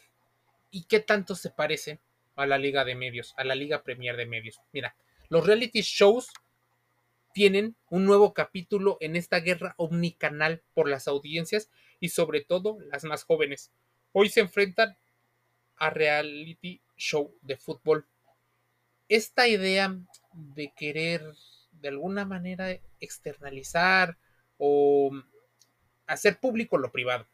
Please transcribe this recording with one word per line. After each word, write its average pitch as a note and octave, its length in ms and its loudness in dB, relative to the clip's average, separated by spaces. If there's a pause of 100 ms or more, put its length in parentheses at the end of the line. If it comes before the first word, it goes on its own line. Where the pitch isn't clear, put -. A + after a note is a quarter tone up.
(720)
y F3+ 140 -12
qué G#3+ 160 2
tanto G3+ 340 -2
se F3 160 -10
parece D3+ 480 -4 (380)
a C#3 100 -2
la C#3 100 4
Liga C3+ 280 0
de B2 100 -4
Medios, B2 420 -10
a C3 60 -6
la C3 140 -2
Liga C#3+ 260 -4
Premier B2 340 -8
de A#2+ 100 -6
Medios. A2+ 340 -12 (120)
Mira, B2 220 -8 (340)
los D#3+ 160 2
reality A3+ 380 2
shows G#3+ 460 4 (1040)
tienen G3+ 400 4 (160)
un F#3 140 2
nuevo G3+ 280 8
capítulo F#3+ 680 -2
en D#3+ 160 -4
esta F3 240 0
guerra F3 360 -4
omnicanal D#3+ 840 -2 (100)
por D3+ 160 2
las C#3 200 -4
audiencias D#3+ 600 -4 (300)
y E3+ 120 -6
sobre D3+ 320 0
todo G3 360 -2 (140)
las C#3+ 100 -8
más D3+ 220 -6
jóvenes. D3+ 480 -2 (400)
Hoy G3+ 160 4
se A3+ 120 4
enfrentan G3+ 560 0 (800)
a D#3 140 -2
reality D3+ 880 -4 (160)
show - 460 -4
de C3+ 140 -8
fútbol. D3+ 500 -2 (1000)
Esta A#3 400 4
idea F#3+ 460 2 (380)
de D3 440 -12
querer D#3 460 -4 (500)
de C#3+ 160 -12
alguna F3+ 360 -6
manera F#3 460 -8 (300)
externalizar E3+ 1160 -2 (400)
o C#3+ 540 4 (960)
hacer F#3 340 0
público A3 380 -2
lo B2+ 120 -4
privado. B2 440 -4